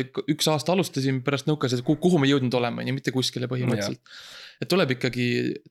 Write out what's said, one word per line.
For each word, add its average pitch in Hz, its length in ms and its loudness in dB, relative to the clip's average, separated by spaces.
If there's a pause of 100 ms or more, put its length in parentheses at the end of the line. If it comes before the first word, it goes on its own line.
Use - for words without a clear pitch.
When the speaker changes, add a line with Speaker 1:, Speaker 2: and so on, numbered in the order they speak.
(320)
Speaker 1:
üks - 160 0
aasta 156 240 2
alustasime, 135 500 0
pärast 139 240 -2
nõukas, 147 300 0
et 123 80 -2
ku-, 151 160 2
kuhu 180 200 4
me 135 120 6
jõudnud 127 240 2
oleme, 117 240 0
on 120 80 -6
ju, 127 60 -2
mitte 135 180 -4
kuskile 123 400 -2
põhimõtteliselt. 123 480 -2
Speaker 2:
Jah. - 640 -16
Speaker 1:
Et - 60 -8
tuleb 160 260 2
ikkagi 123 300 -2 (460)